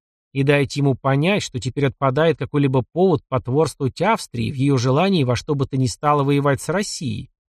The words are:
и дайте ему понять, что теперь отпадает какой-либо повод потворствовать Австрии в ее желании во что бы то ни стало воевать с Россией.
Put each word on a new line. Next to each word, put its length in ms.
и 100
дайте 380
ему 160
понять, 480
что 160
теперь 260
отпадает 500
какой-либо 460
повод 360
потворствовать 760
Австрии 480
в 60
ее 200
желании 460
во 140
что 180
бы 120
то 100
ни 100
стало 380
воевать 360
с 80
Россией. 600